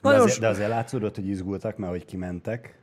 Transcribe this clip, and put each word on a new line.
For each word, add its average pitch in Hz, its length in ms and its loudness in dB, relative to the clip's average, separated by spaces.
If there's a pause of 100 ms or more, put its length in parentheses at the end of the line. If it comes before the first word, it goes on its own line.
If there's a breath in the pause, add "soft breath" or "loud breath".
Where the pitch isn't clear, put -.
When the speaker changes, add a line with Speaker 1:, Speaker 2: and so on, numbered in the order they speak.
Speaker 1:
De 269 60 4
Speaker 2:
Nagyon 277 120 8
Speaker 1:
azért, 226 140 6
Speaker 2:
so- 113 100 -2
Speaker 1:
de 113 40 4
azért 104 200 0
látszódott, 113 460 -2
hogy 95 140 -6
izgultak, 98 480 -4
mert 90 160 -6
hogy 90 120 -6
kimentek 92 800 -8